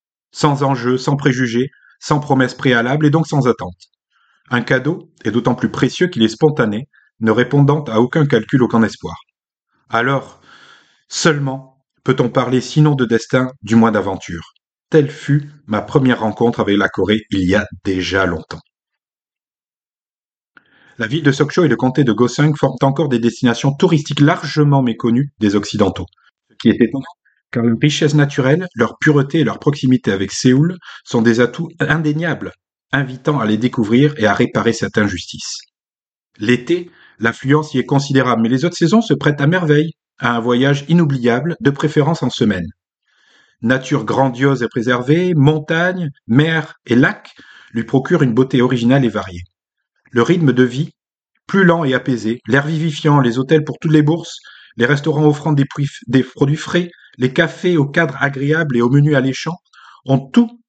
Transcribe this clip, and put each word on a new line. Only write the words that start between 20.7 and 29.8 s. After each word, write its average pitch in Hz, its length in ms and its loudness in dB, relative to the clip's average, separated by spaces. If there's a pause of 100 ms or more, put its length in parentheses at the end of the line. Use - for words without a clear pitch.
La 113 100 -4
ville 151 160 -4
de 139 80 4
Sokcho 151 320 0
et 147 40 4
le 117 80 2
comté 127 280 0
de 113 80 2
Gosung 123 440 2
forment 139 260 -2
encore 143 260 0
des 123 100 0
destinations 120 540 0
touristiques 151 480 0
largement 143 600 2
méconnues 120 580 -2
des 104 160 2
Occidentaux. 101 500 -2 (440)
Ce - 100 -20
qui 120 80 2
est 110 120 2
étonnant, 123 240 0 (460)
car 117 140 -4
leur 113 160 0
richesse 147 340 0
naturelle, 143 600 0
leur - 240 -2
pureté 147 420 2
et 143 40 2
leur 104 140 -4
proximité 127 540 0